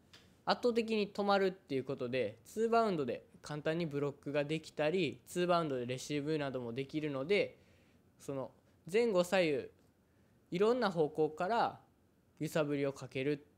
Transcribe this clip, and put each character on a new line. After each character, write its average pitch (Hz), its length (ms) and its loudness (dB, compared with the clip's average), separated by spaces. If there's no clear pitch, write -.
圧 202 180 0
倒 247 100 2
的 226 220 0
に 202 140 0
止 202 140 -4
ま 202 140 4
る 196 100 4
っ 185 40 2
て 165 240 -8
い 131 40 2
う 123 40 -4
こ 139 120 -4
と 123 140 -6
で、 120 360 -2
ツ - 160 -6
ー 226 80 2
バ 226 140 4
ウ 214 80 2
ン 175 60 0
ド 143 80 0
で 113 200 -4
簡 151 200 -8
単 160 160 0
に 175 80 0
ブ 143 140 -4
ロ 143 100 -2
ッ 135 40 -8
ク 143 180 -10
が 143 140 0
で 156 160 -2
き - 100 -18
た 151 180 0
り、 165 380 0
ツ 175 140 -4
ー 180 60 0
バ 175 140 4
ウ - 20 0
ン 156 60 -2
ド 131 80 -2
で 123 80 -2
レ 127 120 -4
シ 147 220 -4
ー 143 40 -4
ブ 156 140 -2
な 143 120 -2
ど 131 120 -6
も 117 120 -6
で 135 120 -4
き 156 160 -4
る 151 100 -4
の 135 140 -4
で、 180 320 2
そ - 140 -8
の 131 180 -6
前 233 160 4
後 180 160 4
左 185 180 2
右、 143 280 2
い 175 80 -2
ろ 226 140 4
ん 254 60 0
な 208 120 2
方 160 180 2
向 156 200 0
か 175 180 -4
ら 202 320 0
揺 151 80 -4
さ 160 160 0
ぶ 147 140 0
り 143 80 0
を 139 80 -2
か 135 160 -12
け 131 140 -4
る 147 100 0